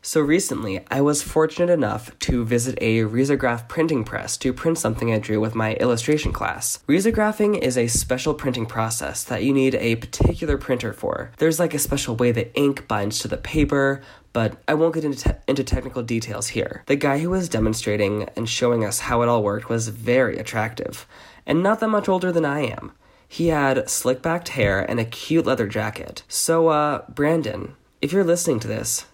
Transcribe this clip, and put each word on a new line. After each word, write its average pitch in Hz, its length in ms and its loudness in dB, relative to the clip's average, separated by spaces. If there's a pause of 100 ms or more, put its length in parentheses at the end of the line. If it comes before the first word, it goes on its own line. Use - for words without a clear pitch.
So - 180 0
recently, 139 680 -2
I 135 100 0
was 143 220 2
fortunate 170 480 0
enough 113 480 0
to 120 260 0
visit 120 340 0
a 113 260 2
risograph 120 640 0
printing 156 360 0
press - 320 -6
to 131 160 -2
print 165 240 0
something 113 340 -2
I 110 80 2
drew 107 220 0
with 110 140 -2
my 113 220 0
illustration 123 580 0
class. - 520 -4
Risographing 208 720 4
is 127 200 0
a 117 80 4
special 127 480 0
printing 127 320 -2
process 113 580 -4
that - 200 -4
you 135 100 4
need 131 220 4
a 113 200 2
particular 151 640 0
printer - 340 -4
for. - 460 -6
There's, 156 200 4
like, 170 140 2
a 147 60 -2
special 139 360 -2
way 120 160 2
the 113 240 -2
ink 139 320 2
binds 104 340 -2
to - 80 -6
the 90 100 -4
paper, 139 640 2 (320)
but 113 240 0 (100)
I 147 60 2
won't 160 180 4
get 156 140 -2
into 135 180 -4
te-, - 140 2 (100)
into 139 160 0
technical 127 380 -4
details 113 460 -4
here. - 360 -4
The 143 120 2
guy 143 240 0
who 170 100 -2
was 185 180 0
demonstrating 104 880 0
and 117 100 -4
showing 117 380 2
us 98 140 -2
how 120 240 0
it 120 80 2
all 117 120 2
worked 104 280 -2
was 113 180 0
very 117 480 0
attractive, - 680 -6 (400)
and 160 160 2
not 214 180 2
that 220 80 0
much 208 220 0
older 185 200 2
than 165 140 2
I 147 220 0
am. - 260 -8 (380)
He 165 180 0
had 139 420 2
slick-backed 165 580 -2
hair 101 320 2
and - 180 -2
a 117 60 0
cute 156 400 0
leather 120 220 0
jacket. - 640 -6
So, 165 400 2
uh, 151 420 2
Brandon, 143 640 0 (260)
if 147 100 0
you're 190 140 4
listening 170 360 2
to 113 80 -8
this 110 440 -4